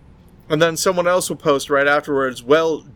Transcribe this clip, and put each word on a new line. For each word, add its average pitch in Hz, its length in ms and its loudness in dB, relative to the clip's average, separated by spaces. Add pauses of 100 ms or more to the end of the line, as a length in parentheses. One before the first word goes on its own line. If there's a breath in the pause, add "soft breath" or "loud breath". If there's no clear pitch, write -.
(480)
And 156 140 0
then 165 160 2
someone 180 280 0
else 180 240 0
will 160 60 -6
post 139 340 -2
right 143 180 2
afterwards, 135 540 -2
"Well, 151 440 0 (100)